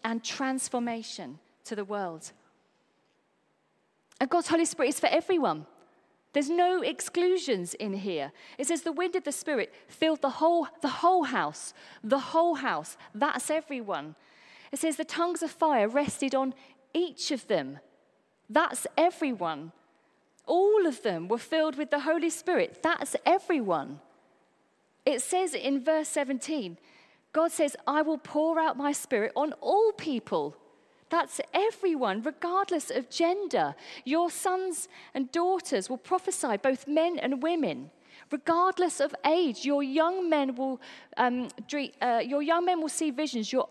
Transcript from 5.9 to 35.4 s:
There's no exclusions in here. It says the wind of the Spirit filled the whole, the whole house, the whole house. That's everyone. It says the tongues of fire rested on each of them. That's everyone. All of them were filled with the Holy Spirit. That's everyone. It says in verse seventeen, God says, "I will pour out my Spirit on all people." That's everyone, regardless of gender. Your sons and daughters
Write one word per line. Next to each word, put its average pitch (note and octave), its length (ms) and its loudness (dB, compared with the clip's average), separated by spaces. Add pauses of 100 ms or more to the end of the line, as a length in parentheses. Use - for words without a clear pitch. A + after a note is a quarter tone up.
There's C#4+ 180 0
no F4 320 2
exclusions D#4+ 920 -2
in G#3 180 -6
here. F3+ 400 -4 (240)
It C4+ 100 -4
says D#4+ 140 0
the E4 100 -4
wind F4 240 -2
of F#4 80 -2
the C#4+ 80 -4
Spirit C4+ 420 -4 (140)
filled D#4+ 340 0
the C4+ 100 2
whole, E4 360 2 (140)
the C#4 80 0
whole F4 340 4
house, D#3 500 -4 (300)
the B3 160 2
whole E4 360 4
house. E3 420 -4 (160)
That's B3+ 360 0
everyone. G#3+ 640 -4 (540)
It C#4 100 -6
says D#4+ 180 0
the D#4 80 -4
tongues E4+ 360 -2
of D#4+ 80 -2
fire A#3+ 380 4
rested C4+ 480 0
on C4 180 0 (400)
each E4 380 -2
of B3+ 160 -4
them. C#3+ 320 -2 (720)
That's D4 360 2 (120)
everyone. F#3 760 0 (720)
All G4 400 6
of C#4 180 0
them F3+ 260 -2
were A3+ 80 2
filled D#4 400 0
with D4 120 -4
the C#4+ 120 2
Holy D#4+ 280 0
Spirit. - 540 0
That's D#4 320 0 (100)
everyone. G3 760 0 (1040)
It A3 160 2
says F#4 320 0
in C4 280 -2
verse D#4 280 0
seventeen, C4 680 -4 (540)
God D#4+ 220 2
says, D4 240 0 (100)
"I D4 140 2
will D#4 160 0
pour D#4 420 0
out D#4+ 160 0
my C#4+ 160 -2
Spirit A3+ 460 -2
on C#4+ 240 -2
all G#4 320 4
people." G3+ 640 -4 (500)
That's D#4+ 320 -2 (140)
everyone, D4 680 0
regardless F4 640 -2
of B3 220 -4
gender. E4 640 0 (300)
Your E4 260 2
sons F#4 580 -4 (240)
and C4 180 -4
daughters E4+ 560 0